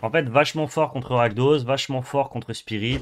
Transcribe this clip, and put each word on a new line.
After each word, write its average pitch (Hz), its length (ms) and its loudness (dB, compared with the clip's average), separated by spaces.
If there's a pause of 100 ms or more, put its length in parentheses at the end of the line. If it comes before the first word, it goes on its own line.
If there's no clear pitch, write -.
En 113 80 -2
fait, 151 180 0
vachement 151 380 2
fort 151 260 0
contre 131 220 -6
Rakdos, 123 500 4
vachement 131 380 -2
fort 139 300 -2
contre 143 220 -8
Spirit 113 480 -4